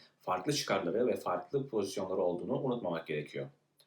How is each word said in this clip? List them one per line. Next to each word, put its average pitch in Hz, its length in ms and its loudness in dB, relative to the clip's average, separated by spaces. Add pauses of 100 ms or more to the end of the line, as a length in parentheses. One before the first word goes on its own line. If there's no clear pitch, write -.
(200)
farklı - 320 0
çıkarları 98 540 2
ve 98 100 4
farklı 98 520 -2
pozisyonları 98 520 0
olduğunu 90 400 0
unutmamak 98 460 -2
gerekiyor. 71 400 -4 (400)